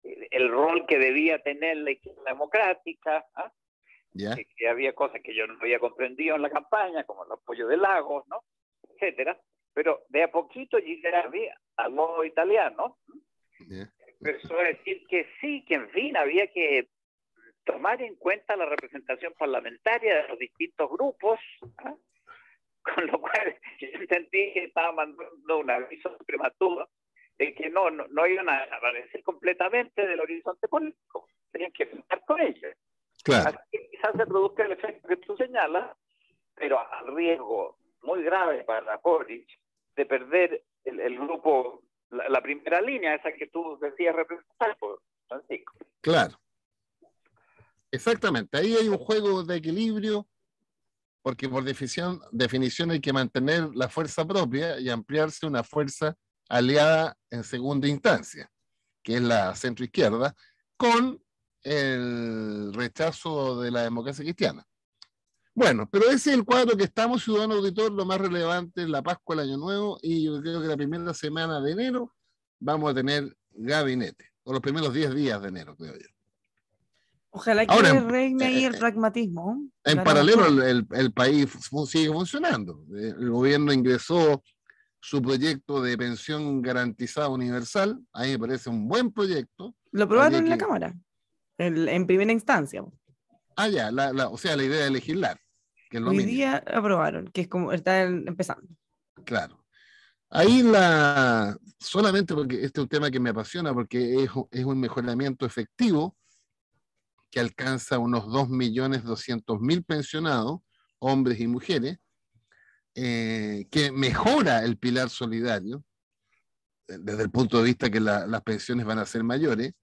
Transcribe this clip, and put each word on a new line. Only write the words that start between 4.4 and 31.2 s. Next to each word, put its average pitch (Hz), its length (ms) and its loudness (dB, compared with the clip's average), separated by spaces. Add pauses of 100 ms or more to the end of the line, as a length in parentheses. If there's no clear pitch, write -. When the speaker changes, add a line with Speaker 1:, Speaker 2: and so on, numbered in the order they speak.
Speaker 1:
que 117 120 0
había 127 260 -2
cosas 123 300 -4
que 113 100 -12
yo 110 140 -2
no 113 120 -16
había 120 200 0
comprendido 127 560 -2
en 143 60 -2
la 143 80 -2
campaña, 165 520 -2
como 95 220 -14
el - 80 -14
apoyo 117 340 -8
de 139 100 2
Lagos, 160 520 0
¿no? 208 160 -12 (440)
Etcétera. 139 480 -4 (360)
Pero 160 380 0
de 147 120 2
a 165 80 2
poquito 233 480 -4
Gilardi, 175 680 -2 (300)
a 117 100 -2
modo 160 340 -2
italiano, 180 760 0 (680)
Speaker 2:
Ya. 95 240 -14 (140)
Speaker 1:
empezó - 540 -8
a - 20 0
decir 175 460 -4
que 175 180 -2 (140)
sí, 285 260 -8
que 165 80 0
en 113 160 -6
fin 262 260 -4
había 165 360 2
que 147 360 0 (760)
tomar 226 380 -2
en 214 140 -10
cuenta 208 400 -2
la 170 100 -2
representación 143 720 -8
parlamentaria 156 800 -2
de - 120 -2
los - 100 -8
distintos 143 520 -6
grupos, 220 500 -2 (380)
¿ah? 262 160 -14 (880)
Con - 240 -4
lo - 120 -2
cual 202 380 -4 (240)
yo 135 140 -12
entendí 190 580 -2
que 185 120 -4
estaba 165 280 -2
mandando 156 680 -4
un 139 120 -2
aviso - 440 -4 (120)
prematuro 143 640 -2 (480)
de 143 160 -2
que 160 160 -8
no, 180 200 2
no, 147 180 -10
no 156 180 2
iban 185 240 0
a 135 120 0
desaparecer 120 600 -6
completamente 190 840 -2
del 175 140 -4
horizonte 170 480 -6
político, - 580 -6 (240)